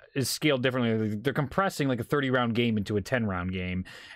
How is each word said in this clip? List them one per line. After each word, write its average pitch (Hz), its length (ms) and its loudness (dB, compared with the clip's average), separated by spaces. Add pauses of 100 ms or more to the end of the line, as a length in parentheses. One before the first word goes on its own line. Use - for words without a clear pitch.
(160)
is 131 120 0
scaled 139 360 2
differently. 113 500 2
They're 117 180 -2
compressing, 156 540 0
like, 127 140 0
a 113 40 -4
thirty 139 260 0
round 120 260 2
game 117 200 2
into 104 200 -2
a 101 40 2
ten 117 260 -2
round 92 260 -2
game. 92 320 -4 (320)